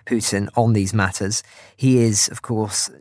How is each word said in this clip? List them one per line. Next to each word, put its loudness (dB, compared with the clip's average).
Putin -2
on 4
these 0
matters. -2
He 4
is, 2
of -10
course, -4